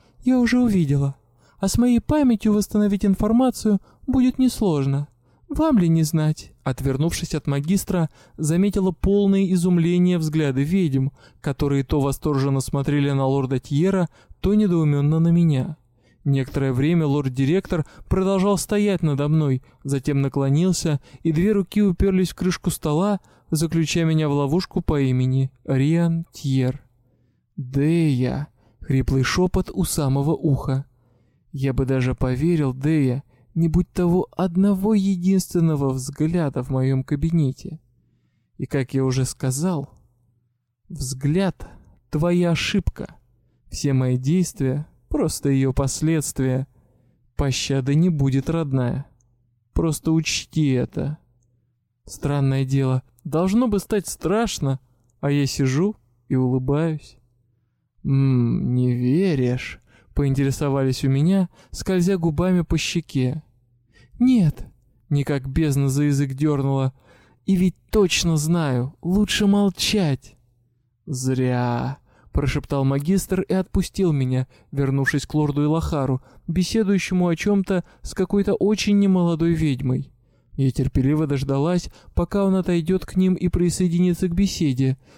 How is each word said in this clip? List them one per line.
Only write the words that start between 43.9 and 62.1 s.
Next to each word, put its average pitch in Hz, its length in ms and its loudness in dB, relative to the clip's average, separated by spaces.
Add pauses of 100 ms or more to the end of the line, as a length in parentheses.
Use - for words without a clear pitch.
мои 127 240 0
действия — 143 680 -2 (220)
просто 185 400 -2
её 135 240 2
последствия. 135 960 -2 (680)
Пощады 135 580 -2
не 170 160 2
будет, 135 400 0
родная. 135 560 -2 (680)
Просто 160 400 0
учти 156 580 -2
это. 135 480 -2 (840)
Странное 135 600 -2
дело, 131 380 0 (220)
должно 190 440 0
бы 202 120 0
стать 202 260 -4
страшно, 160 760 -4 (400)
а 143 100 -2
я 143 160 2
сижу 139 500 -2 (320)
и 135 80 0
улыбаюсь. 131 800 -2 (840)
«М, 131 720 0
не 123 200 2
веришь?» — 127 840 0 (340)
поинтересовались 135 880 0
у 139 40 2
меня, 175 400 2 (220)
скользя 190 460 0